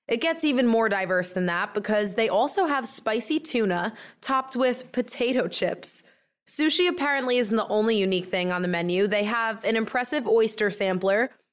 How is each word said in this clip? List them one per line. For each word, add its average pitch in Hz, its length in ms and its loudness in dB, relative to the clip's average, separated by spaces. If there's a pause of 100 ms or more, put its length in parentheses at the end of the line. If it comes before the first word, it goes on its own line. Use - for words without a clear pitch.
It - 120 -2
gets 320 240 -2
even 262 220 2
more 226 240 2
diverse 185 420 0
than 185 140 -2
that 175 300 -2
because 208 400 0
they 226 120 2
also 285 380 2
have 277 220 -2
spicy 233 500 -2
tuna 214 560 0 (260)
topped 262 360 -2
with 247 360 -2
potato 247 560 0
chips. - 560 -2 (440)
Sushi 311 420 2
apparently 277 480 0
isn't 226 180 2
the 220 120 0
only 220 280 2
unique 190 300 0
thing 180 260 -2
on 180 100 -2
the 180 60 -2
menu. 175 400 0
They 208 160 0
have 220 400 -4
an 220 140 0
impressive 247 500 -2
oyster 220 420 2
sampler, 196 600 0 (240)